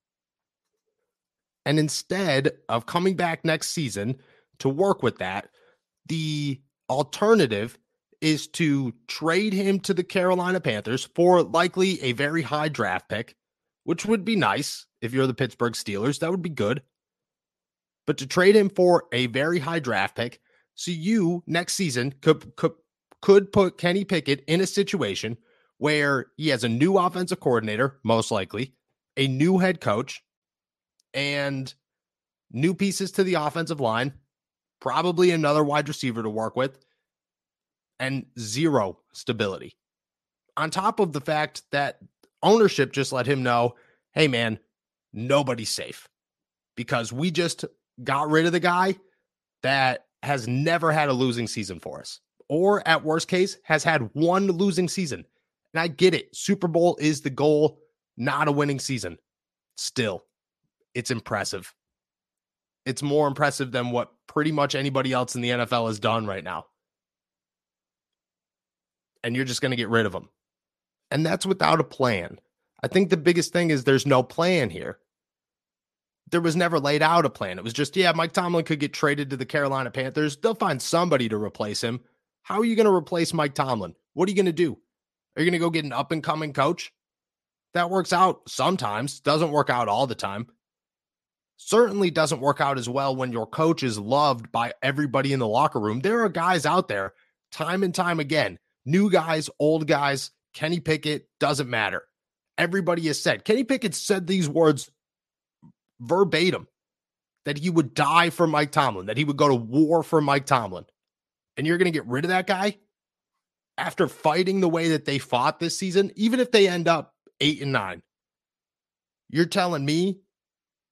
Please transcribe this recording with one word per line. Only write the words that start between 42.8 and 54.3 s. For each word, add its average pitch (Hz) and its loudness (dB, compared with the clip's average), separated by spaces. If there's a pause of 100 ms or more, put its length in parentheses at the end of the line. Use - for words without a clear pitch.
just 139 -2
let 123 -2
him 135 0
know, 120 2 (380)
"Hey, 151 4
man, 117 -2 (540)
nobody's 123 -2
safe - -10 (680)
because 120 -4
we 151 -2
just 165 -2 (380)
got 143 -2
rid 160 6
of 170 2
the 175 2
guy 185 2 (640)
that 131 0 (160)
has 131 -2
never 156 0
had 151 2
a 135 2
losing 120 0
season 92 -8
for - -14
us, - -16 (280)
or 190 2
at 160 4
worst 156 -2
case, 185 0
has 156 0
had 147 0
one 175 2